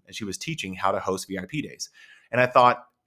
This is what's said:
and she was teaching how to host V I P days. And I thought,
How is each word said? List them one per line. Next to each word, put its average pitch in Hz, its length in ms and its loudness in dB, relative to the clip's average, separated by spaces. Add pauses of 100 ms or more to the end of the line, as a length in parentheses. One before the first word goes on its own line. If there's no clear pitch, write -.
and 98 80 -20
she 110 120 -10
was 95 100 -8
teaching 123 380 -8
how 95 180 0
to 101 80 -4
host 92 260 -4
V 95 120 -8
I 92 80 -10
P 147 160 -6
days. - 260 -14 (420)
And 117 80 0
I 127 60 6
thought, 123 400 6 (220)